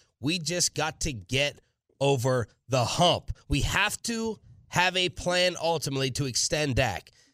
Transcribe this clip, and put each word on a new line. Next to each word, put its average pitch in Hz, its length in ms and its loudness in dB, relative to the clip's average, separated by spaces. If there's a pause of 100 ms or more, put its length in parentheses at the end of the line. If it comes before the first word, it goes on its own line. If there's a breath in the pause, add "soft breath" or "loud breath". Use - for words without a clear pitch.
(200 soft breath)
We 160 180 -2
just 165 360 -2
got 151 280 -4
to 160 100 -2
get 131 480 -2 (400)
over 127 460 2 (220 soft breath)
the 123 160 2
hump. 151 460 2 (180 soft breath)
We 143 140 2
have 202 400 0
to 226 360 -4 (300)
have 180 280 2
a 180 120 2
plan 180 520 0
ultimately 139 520 -2
to 143 140 -4
extend 143 500 -2
Dak. 110 340 -2 (240 soft breath)